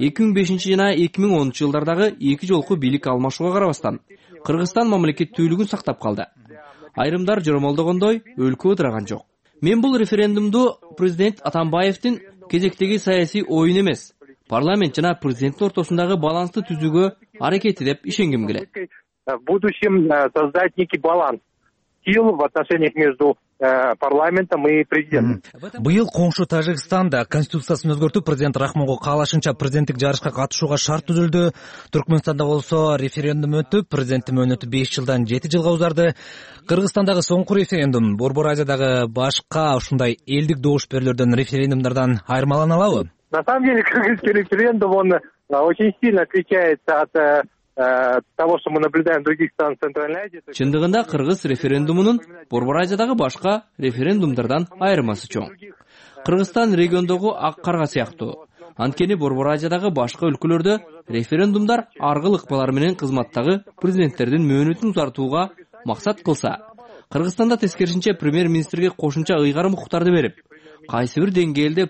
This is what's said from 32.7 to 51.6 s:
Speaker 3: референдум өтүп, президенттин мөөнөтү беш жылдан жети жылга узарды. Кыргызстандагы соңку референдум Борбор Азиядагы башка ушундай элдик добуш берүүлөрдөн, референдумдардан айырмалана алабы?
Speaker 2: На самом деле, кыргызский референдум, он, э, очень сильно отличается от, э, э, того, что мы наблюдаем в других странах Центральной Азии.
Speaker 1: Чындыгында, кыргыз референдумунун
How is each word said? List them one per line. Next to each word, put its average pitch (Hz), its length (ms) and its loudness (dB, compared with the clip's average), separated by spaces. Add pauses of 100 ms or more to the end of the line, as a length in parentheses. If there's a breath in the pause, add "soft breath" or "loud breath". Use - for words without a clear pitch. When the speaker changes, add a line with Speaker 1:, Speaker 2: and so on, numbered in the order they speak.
Speaker 3:
референдум 147 640 -2
өтүп, 202 260 -2
президенттин 131 480 -2
мөөнөтү 127 320 0
беш 131 300 -2
жылдан 127 260 0
жети 123 240 -4
жылга 170 220 0
узарды. 170 440 2 (520 loud breath)
Кыргызстандагы 190 560 0
соңку 185 320 0
референдум 131 640 2
Борбор 135 300 0
Азиядагы 135 600 0
башка 135 680 -2
ушундай 123 500 -2
элдик 147 320 0
добуш 143 300 0
берүүлөрдөн, 127 460 0
референдумдардан 131 920 0
айырмалана 143 480 2
алабы? 165 360 0 (200)
Speaker 2:
На 156 140 0
самом 262 200 0
деле, 247 180 2
кыргызский 220 500 0
референдум, 202 600 2
он, 190 200 4
э, 160 60 2 (280 loud breath)
очень 170 440 2 (100)
сильно 202 200 4
отличается 165 800 0
от, 156 160 -2
э, 147 260 4 (340)
э, 127 440 0 (160)
того, 165 240 2
что 151 100 -6
мы 156 100 0
наблюдаем 156 420 0
в - 20 -14
других 156 300 0
странах 147 280 -2
Центральной 151 440 -6
Азии. 175 140 -18 (120)
Speaker 1:
Чындыгында, 156 580 0
кыргыз 151 340 -2
референдумунун 160 760 0 (280)